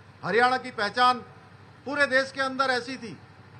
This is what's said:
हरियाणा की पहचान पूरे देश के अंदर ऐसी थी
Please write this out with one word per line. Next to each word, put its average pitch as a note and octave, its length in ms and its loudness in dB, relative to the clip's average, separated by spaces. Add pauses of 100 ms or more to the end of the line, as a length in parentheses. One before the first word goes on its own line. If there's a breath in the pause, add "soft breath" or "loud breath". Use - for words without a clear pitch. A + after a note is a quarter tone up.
(240)
हरियाणा A#3+ 320 2
की B3 140 -6
पहचान A#3+ 480 2 (680)
पूरे C#4+ 200 0
देश C4 260 2
के C4+ 80 -6
अंदर C4 300 0
ऐसी B3 260 -4
थी G#3 200 -12 (440)